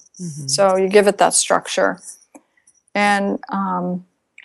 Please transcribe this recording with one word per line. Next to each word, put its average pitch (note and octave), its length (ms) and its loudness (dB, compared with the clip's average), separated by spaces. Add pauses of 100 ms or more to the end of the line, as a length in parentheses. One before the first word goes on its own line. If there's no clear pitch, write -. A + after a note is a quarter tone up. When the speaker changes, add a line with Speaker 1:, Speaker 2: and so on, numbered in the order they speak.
(200)
Speaker 1:
Mm-hmm. D3 280 -12
Speaker 2:
So F#3+ 280 2
you F#3+ 140 2
give G3+ 180 6
it G3 120 2
that F3 160 2
structure. - 640 0 (960)
And, G3+ 440 0 (100)
um, F3+ 560 -4 (400)